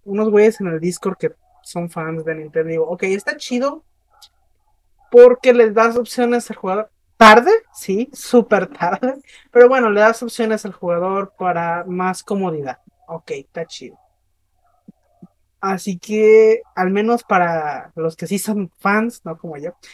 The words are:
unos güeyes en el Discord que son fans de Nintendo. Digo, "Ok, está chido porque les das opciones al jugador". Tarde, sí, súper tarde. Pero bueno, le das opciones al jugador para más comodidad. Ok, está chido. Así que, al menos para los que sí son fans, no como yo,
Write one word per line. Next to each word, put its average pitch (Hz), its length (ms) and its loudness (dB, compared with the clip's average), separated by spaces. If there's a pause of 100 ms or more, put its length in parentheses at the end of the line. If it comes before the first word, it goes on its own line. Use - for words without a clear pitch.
unos 208 240 -2
güeyes 214 320 2
en 190 60 -6
el 165 120 -6
Discord 180 380 -6
que - 180 -6 (260)
son 170 280 -12
fans 160 360 -10
de 160 100 -6
Nintendo. 156 340 -6
Digo, 160 200 -4
"Ok, 180 140 -8
está 202 340 -6
chido 277 480 -6 (1200)
porque 247 440 8
les 226 200 4
das 226 240 2
opciones 240 520 -4
al 214 80 -14
jugador". 196 340 -6 (260)
Tarde, 226 340 6 (200)
sí, 208 420 -6
súper 196 540 0
tarde. 202 480 -4 (360)
Pero 247 160 8
bueno, 247 220 2
le 208 120 0
das 226 220 2
opciones 220 420 -6
al 190 80 -14
jugador 185 640 -6
para 175 480 -4
más 185 380 -6
comodidad. 175 560 -6 (260)
Ok, 165 260 -14
está 147 340 -12
chido. - 320 -20 (1600)
Así 190 380 -8
que, 220 600 4 (140)
al 185 160 -2
menos 220 340 -2
para 165 720 -2
los 165 200 -6
que 170 120 -12
sí 196 120 -4
son 208 400 -6
fans, 214 460 -2
no 165 120 -12
como 160 200 -16
yo, 156 140 -12 (220)